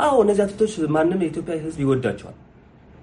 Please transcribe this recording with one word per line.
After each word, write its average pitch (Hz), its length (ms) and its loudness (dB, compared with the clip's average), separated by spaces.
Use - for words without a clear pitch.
አዎ 294 180 4
እነዚህ 202 240 4
አትሌቶች 208 300 0
ማንም 165 300 2
የኢትዮጵያ 165 380 -4
ህዝብ 160 220 -8
ይወዳቸዋል። 123 560 -2